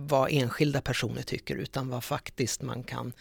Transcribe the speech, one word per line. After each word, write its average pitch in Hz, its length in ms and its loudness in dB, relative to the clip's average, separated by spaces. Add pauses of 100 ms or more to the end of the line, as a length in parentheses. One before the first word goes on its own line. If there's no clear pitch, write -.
vad 135 240 6
enskilda 143 500 4
personer 123 400 -2
tycker - 340 -4
utan 131 340 -4
vad 123 140 -4
faktiskt - 580 -4
man 123 220 -6
kan 123 380 -6